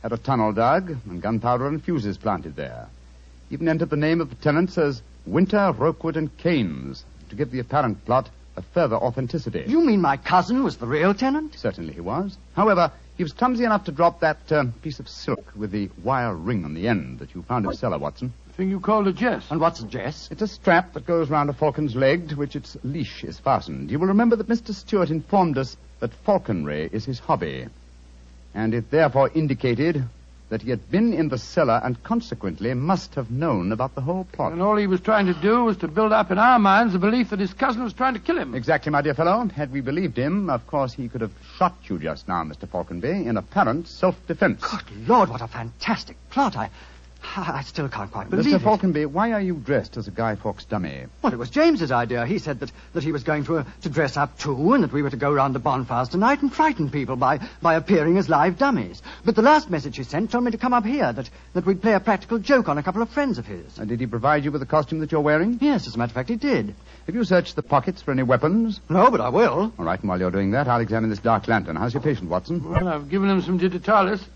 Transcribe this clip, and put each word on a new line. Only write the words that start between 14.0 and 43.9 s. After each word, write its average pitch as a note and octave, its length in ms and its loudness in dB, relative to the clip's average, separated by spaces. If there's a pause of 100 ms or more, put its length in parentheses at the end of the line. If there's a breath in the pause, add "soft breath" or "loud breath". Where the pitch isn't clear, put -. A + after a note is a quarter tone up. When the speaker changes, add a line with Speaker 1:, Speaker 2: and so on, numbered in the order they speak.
Speaker 1:
that, D#3 300 -2
uh, D3+ 160 4 (160)
piece D3 180 -10
of C3+ 80 -14
silk - 360 -6 (120)
with G#2 140 -6
the G2 200 -4 (120)
wire A#2+ 320 0
ring F2+ 300 -4
on D2+ 100 -8
the F2+ 140 -2
end C2+ 300 -2
that - 160 -16
you F2+ 80 -12
found A#2 220 -2
in F#2+ 60 -2
the - 60 -6
cellar, F#2+ 220 -4
Watson. D2 340 -8 (160)
Speaker 3:
The - 60 -20
thing F#3+ 160 -2
you F#3+ 100 -4
called G3+ 280 2
a F#3 40 0
jess. G3 380 -2
Speaker 2:
And D3+ 100 -2
what's E3 200 0
a A#2 60 -10
jess? B2 440 -8
Speaker 1:
It's F3 120 -6
a G#3+ 60 -4
strap F3 440 0
that C#3 140 -10
goes E3 240 0
round D3 200 2
a - 20 -4
falcon's C#3+ 440 -2
leg D3 320 2
to D3 80 -6
which C#3+ 180 -6
its - 300 -10
leash C#3+ 400 -6
is - 140 -12
fastened. D2 520 -2
You C3+ 80 -2
will F3+ 100 2
remember A3 280 4
that G#3+ 120 -6
Mister A#3 240 -2
Stewart F#3+ 380 0
informed D#3+ 480 2
us C3 180 -4 (240)
that A#2+ 140 -6
falconry D#2+ 760 -2
is G#2+ 120 -4
his B2+ 140 -6
hobby, C#2 480 -2 (880)
and A2 200 -2
it A#2 160 -4
therefore C#3 440 4
indicated C#3+ 680 0 (460)
that A2 120 -4
he A2+ 80 -6
had A2 200 -4
been A3 220 2
in D#3+ 160 0
the B2+ 100 -2
cellar A#2+ 440 2
and B2 220 -4
consequently A#2+ 720 -4
must D#3+ 420 -2
have B2 120 -6
known A#2 440 0
about B2 240 -4
the C#3+ 40 -6
whole F3 320 -4
plot. C#3 200 -4
Speaker 3:
And F3 100 -4
all G#3 140 2
he G#3 100 0
was F#3 140 0
trying G#3 260 2
to F3+ 80 2
do G#3+ 300 2
was A3 140 2
to D#3+ 100 -6
build G#3+ 240 2
up G#3+ 180 2
in F#3 80 2
our B3 200 6
minds G3+ 340 6
the F#3 60 0
belief A3 320 2
that G3 100 -2
his F#3 140 -2
cousin B3 280 -2
was A3+ 100 -4
trying B3+ 220 -2
to A3 60 -6
kill E4 180 0
him. C#3 160 -6
Speaker 1:
Exactly, C#3+ 380 0
my C#3+ 100 2
dear D3+ 120 0
fellow. F#3 340 2
Had C#3 240 -4
we C#3 80 -4
believed C#3 360 -2
him, E3 340 0
of A#2+ 160 -2
course C#3 260 -2
he B2 160 -8
could A#2 140 -6
have G#2 100 -6 (240)
shot F3+ 280 0
you F2+ 140 -6
just D#2 300 -6
now, F2 160 -2
Mister D#2 220 -12
Falconby, F#2 600 -4
in A2+ 100 -2
apparent C3 520 0
self-defense. F3+ 720 0